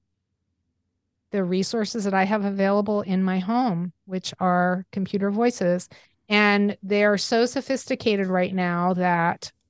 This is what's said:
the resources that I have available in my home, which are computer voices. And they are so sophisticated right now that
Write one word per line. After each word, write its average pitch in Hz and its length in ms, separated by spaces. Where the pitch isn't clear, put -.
the 196 140
resources 196 640
that 196 100
I 190 80
have 202 220
available 202 560
in 185 220
my 185 140
home, 185 560
which 185 340
are 180 520
computer 196 380
voices. 202 580
And 208 520
they 208 220
are 208 160
so 233 260
sophisticated 247 800
right 185 300
now 180 380
that 175 580